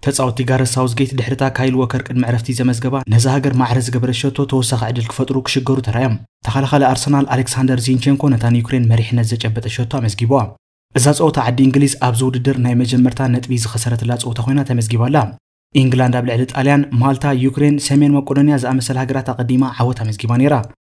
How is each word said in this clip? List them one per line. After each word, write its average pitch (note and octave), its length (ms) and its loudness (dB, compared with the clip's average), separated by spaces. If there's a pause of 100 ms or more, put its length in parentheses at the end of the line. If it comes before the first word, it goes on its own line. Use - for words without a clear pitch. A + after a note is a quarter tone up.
ተጻወቲ B2+ 420 -2
ጋሬት B2+ 260 2
ሳውዝጌት B2+ 440 -2
ድሕሪታ B2+ 360 -2
ካይል C3 260 -2
ዎከር B2+ 260 -2
ቅድሚ B2+ 220 -2
ዕረፍቲ A#2 280 -2
ዘመዝገባ B2 440 -2 (120)
ነዛ A#2 220 4
ሃገር C3+ 240 0
ማዕረ B2 260 2
ዝገበረ A#2+ 320 -2
ሸቶ C3+ 340 -2
ተወሳኺ B2+ 400 0
ዕድል A#2 200 -4
ክፈጥሩ C3 360 -4
ክሽገሩ C3 400 -2
ተራእዮም። A#2 320 0 (280)
ተኸላኻሊ C3+ 420 0
ኣርሰናል C#3 440 2
ኣሌክሳንደር B2+ 520 0
ዚንቸንኮ C3+ 480 0
ነታ A#2 200 2
ንዩክሬን A#2+ 400 2
መሪሕነት A2+ 400 2
ዘጨበጠ A2+ 400 -4
ሸቶ A2+ 280 -4
ኣመዝጊብዋ። A#2+ 440 0 (540)
እዛ B2+ 180 2
ጸወታ D#3 300 2
ዓዲ B2+ 200 0
እንግሊዝ C3+ 380 4
ኣብዚ B2 220 0
ውድድር C3 360 0
ናይ B2 160 0
መጀመርታ B2 540 2
ነጥቢ B2 300 -2
ዝኸሰረትላ A2+ 580 -4
ጸወታ A#2+ 240 -6
ኮይና C3+ 240 0
ተመዝጊባ A#2 400 0
ኣላ። C#3 140 2 (560)
ኢንግላንድ B2+ 420 4
ኣብ A#2+ 100 -2
ልዕሊ A#2+ 200 0
ጣልያን፣ C#3+ 360 2 (100)
ማልታ፣ C3+ 440 0
ዩክሬን፣ C#3+ 420 2
ሰሜን C#3+ 360 2
መቄዶንያ C#3+ 420 2
ዝኣመሰለ B2+ 420 -2
ሃገራት C3 300 -4
ኣቐዲማ B2+ 440 0
ዓወት A#2+ 280 -2
ኣመዝጊባ A2 360 -4
ነይራ። C3 180 4 (340)